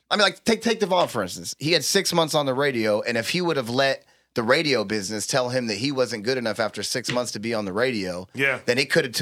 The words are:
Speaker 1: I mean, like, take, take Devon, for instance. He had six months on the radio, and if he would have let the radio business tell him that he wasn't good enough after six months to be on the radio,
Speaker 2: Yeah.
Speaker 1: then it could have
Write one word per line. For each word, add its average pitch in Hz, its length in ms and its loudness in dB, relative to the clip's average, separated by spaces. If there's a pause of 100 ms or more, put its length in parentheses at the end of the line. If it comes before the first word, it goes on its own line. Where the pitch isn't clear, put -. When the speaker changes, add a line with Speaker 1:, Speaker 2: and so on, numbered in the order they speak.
Speaker 1:
I - 80 0
mean, 208 60 4
like, 190 220 0
take, 226 180 2
take 226 160 0
Devon, 180 300 2
for 120 120 -4
instance. 90 380 -6
He 151 140 0
had 156 120 2
six 196 280 2
months 165 220 2
on 147 120 2
the 131 80 0
radio, 113 480 2
and 117 160 0
if 113 120 -2
he 175 100 0
would 170 160 0
have 120 120 -2
let 135 360 0 (300)
the 120 100 0
radio 131 400 4
business 104 420 -4
tell 127 220 0
him 123 180 -2
that 104 120 -2
he 139 120 -2
wasn't 120 320 -2
good 127 160 0
enough 113 220 -4
after 104 240 -4
six - 260 -6
months 123 220 -2
to 110 80 -8
be 117 120 -4
on 107 120 -2
the 95 80 -6
radio, 95 600 -2
Speaker 2:
Yeah. 131 340 0
Speaker 1:
then 120 120 2
it 143 100 0
could 165 160 2
have 117 180 -6